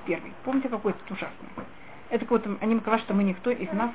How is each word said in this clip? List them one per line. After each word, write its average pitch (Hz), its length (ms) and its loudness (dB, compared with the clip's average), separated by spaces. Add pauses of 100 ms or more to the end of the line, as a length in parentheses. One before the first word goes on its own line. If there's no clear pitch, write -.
первый. - 300 -2 (120)
Помните, 262 240 2
какой 214 240 0
этот - 180 -6
ужасный? - 380 -8 (600)
Это 233 180 0
вот, 226 160 4 (160)
они 220 160 4
говорят, 220 260 4
что 208 120 0
мы, 202 100 6
никто 196 260 2
из 190 220 -2
нас 226 220 2